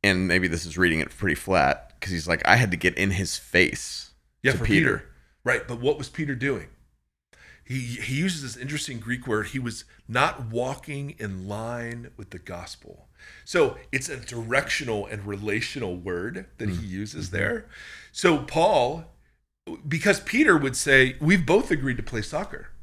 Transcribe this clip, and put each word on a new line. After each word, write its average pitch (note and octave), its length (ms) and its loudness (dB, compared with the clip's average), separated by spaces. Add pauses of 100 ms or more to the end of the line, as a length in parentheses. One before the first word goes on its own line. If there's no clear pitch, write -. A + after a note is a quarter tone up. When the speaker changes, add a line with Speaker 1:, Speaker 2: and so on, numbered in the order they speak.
Speaker 1:
and F#2 240 4
maybe F2+ 220 4
this E2 180 -2
is D#2+ 120 -10
reading E2+ 220 4
it - 100 -4
pretty F2+ 260 0
flat, D2 500 2 (120)
'Cause G2 100 -8
he's E2 180 -4
like, E2 180 2
"I G#2 100 6
had A2+ 140 4
to F2+ 60 0
get F2 200 0
in G2 160 2
his F2 240 -2
face - 760 0 (320)
Speaker 2:
Yeah, C3+ 100 2
Speaker 1:
to - 60 0
Speaker 2:
for A#2+ 60 -2
Speaker 1:
Peter." F#2+ 340 4
Speaker 2:
Peter. - 120 -16 (340)
Right, B2 240 0
but A#2+ 120 -8
what C#3+ 180 0
was C3 100 -8
Peter C#3+ 260 -4
doing? A#2 320 -2 (1000)
He, C3 160 -6
he A#2+ 360 -6
uses E3 260 0
this A#2+ 140 -10
interesting C3+ 420 -8
Greek A#2+ 280 -6
word. G#2+ 220 0
He C3 100 -6
was A#2+ 260 -6 (240)
not C3 380 0
walking C#3 720 -4
in F#2+ 300 -8
line A#2 680 -8
with G2+ 140 -16
the F2+ 80 -12
gospel. - 720 -14 (360)
So D3+ 320 2 (160)
it's C3 160 -4
a C#3 80 -8
directional A#2 880 -2
and G#2 200 -8
relational G#2 680 -2
word F#2 500 -6 (100)
that G#2+ 140 -2
he F2+ 60 -4
Speaker 1:
Mm. F2+ 120 -6
Speaker 2:
uses G2 380 -8
Speaker 1:
Mm-hmm. F2+ 100 -6
Speaker 2:
there. A3 300 0 (440)
So E3 280 4
Paul, D#3+ 680 2 (800)
because E3 340 2
Peter A#3 360 4
would C3+ 200 2
say, C3 440 6
"We've E3 240 6
both E3+ 260 4
agreed C3+ 280 0
to A2 40 -6
play A2 200 -4
soccer" - 460 -8 (140)